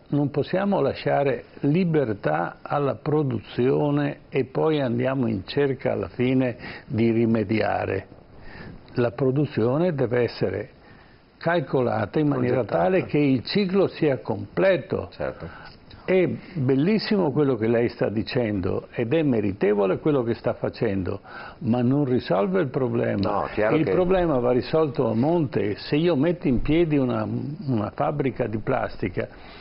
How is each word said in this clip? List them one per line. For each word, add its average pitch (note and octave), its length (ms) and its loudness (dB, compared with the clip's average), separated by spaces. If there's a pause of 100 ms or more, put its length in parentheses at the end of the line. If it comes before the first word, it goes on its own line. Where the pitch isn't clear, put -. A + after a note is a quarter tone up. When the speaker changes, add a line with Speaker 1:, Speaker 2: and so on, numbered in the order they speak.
Speaker 1:
non C#3+ 220 2
possiamo F#3 500 0
lasciare C#3 640 0 (160)
libertà D3+ 1000 0
alla C#3+ 320 -2
produzione C#3+ 1300 0 (100)
e C3 160 0
poi D3+ 340 0
andiamo B2+ 460 0
in G#2+ 200 -2
cerca C3+ 460 0
alla G#2 160 -4
fine B2+ 480 0 (300)
di A2+ 240 2
rimediare. G2+ 960 0 (920)
La A#2+ 120 2
produzione C3+ 840 0
deve B2 280 0
essere G2+ 480 -4 (680)
calcolata C3 800 0
in D3+ 100 4
maniera B2+ 360 2
Speaker 2:
Progettata. - 180 0
Speaker 1:
tale F#3 220 2
che D3 140 0
il C3+ 260 4
ciclo F#3+ 440 2
sia C#3 320 0
completo. A2 920 0
Speaker 2:
Certo. - 340 -8 (600)
Speaker 1:
È F#3 200 4 (280)
bellissimo D#3+ 760 2
quello C3+ 240 2
che G#2+ 100 0
lei A#2 220 2
sta A#2+ 200 -2
dicendo G#2 840 -2
ed A#2+ 200 -4
è D#3+ 100 2
meritevole D3+ 760 2
quello C#3+ 240 2
che A2+ 120 -2
sta A2+ 200 -2
facendo, G2 680 -4 (380)
ma B2 240 0
non C#3 220 2
risolve F3+ 560 0
il C#3+ 80 0
problema. A#2 640 0
Speaker 2:
No, F2 220 -2
chiaro G#2+ 240 2
Speaker 1:
Il D#3 80 2
Speaker 2:
che G2 60 0
Speaker 1:
problema F3 480 2
va B2 140 2
risolto C3 580 0
a A2+ 40 0
monte. A#2 640 0
Se - 200 -2
io E3 200 2
metto E3 320 0
in A#2+ 140 2
piedi D#3 340 2
una, A#2 300 0 (400)
una G#2+ 280 0
fabbrica C#3+ 520 -2
di A2 120 -4
plastica, A2+ 680 -4 (320)